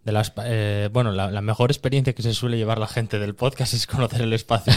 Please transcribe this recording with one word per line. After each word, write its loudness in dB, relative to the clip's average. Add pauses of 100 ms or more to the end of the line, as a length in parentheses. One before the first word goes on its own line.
De -4
las 0
pa-, -10
eh, -2
bueno, 2
la, -2
la -2
mejor 2
experiencia 0
que -8
se 0
suele -2
llevar 0
la -2
gente -4
del -2
podcast -2
es -2
conocer 0
el 0
espacio, 2